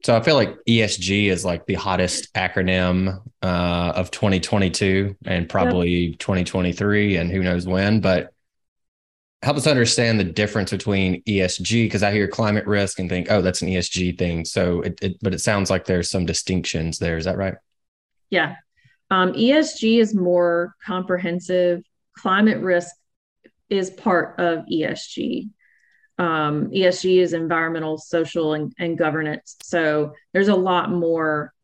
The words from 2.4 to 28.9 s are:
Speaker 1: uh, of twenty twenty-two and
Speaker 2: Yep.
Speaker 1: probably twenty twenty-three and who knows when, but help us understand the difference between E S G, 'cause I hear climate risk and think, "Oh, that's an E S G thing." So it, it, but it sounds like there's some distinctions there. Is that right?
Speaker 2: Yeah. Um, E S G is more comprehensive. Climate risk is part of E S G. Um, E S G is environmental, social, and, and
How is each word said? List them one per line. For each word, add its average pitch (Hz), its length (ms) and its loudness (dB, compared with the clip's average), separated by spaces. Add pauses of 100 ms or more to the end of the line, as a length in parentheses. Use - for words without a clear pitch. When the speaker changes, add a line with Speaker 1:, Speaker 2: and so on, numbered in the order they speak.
Speaker 1:
uh, 87 520 0
of 92 160 -2
twenty 95 300 0
twenty-two 98 840 0
and 87 180 -2
Speaker 2:
Yep. 82 60 -6
Speaker 1:
probably 87 680 0
twenty 92 280 -2
twenty-three 101 720 0
and 85 140 -2
who 95 120 -2
knows 90 240 0
when, 98 340 2
but 92 320 0 (1080)
help 143 140 0
us 143 100 0
understand 120 520 2
the 98 60 2
difference 101 460 -2
between 95 580 0
E 98 120 2
S 90 180 0
G, 110 300 0
'cause 101 140 0
I 101 100 2
hear 104 160 2
climate 104 380 0
risk 101 320 0
and 92 100 -4
think, 90 220 -4
"Oh, 104 100 4
that's 87 220 0
an 80 60 -2
E 92 80 0
S 87 120 -2
G 90 240 -2
thing." 85 320 -2
So 87 380 -2
it, 85 200 -6
it, 92 200 -4
but 98 100 -2
it 90 80 -6
sounds 101 300 0
like 92 140 0
there's 90 260 -2
some 90 160 -2
distinctions 82 720 -4
there. 85 180 -2
Is 82 80 -6
that 90 120 -2
right? 95 180 -4 (760)
Speaker 2:
Yeah. 170 260 -2 (540)
Um, 185 260 2
E 240 160 4
S 311 260 2
G 226 220 4
is 214 140 2
more 175 600 2 (100)
comprehensive. 180 1000 -2 (340)
Climate 208 460 2
risk 175 320 0 (760)
is 190 200 0
part - 480 -2
of 170 320 -2
E 156 140 -2
S - 240 -8
G. - 420 -6 (680)
Um, 156 560 -2
E 190 140 2
S 180 160 2
G 185 160 4
is 170 140 2
environmental, 165 680 -2
social, 160 560 -2
and, 151 240 -6
and 170 180 -4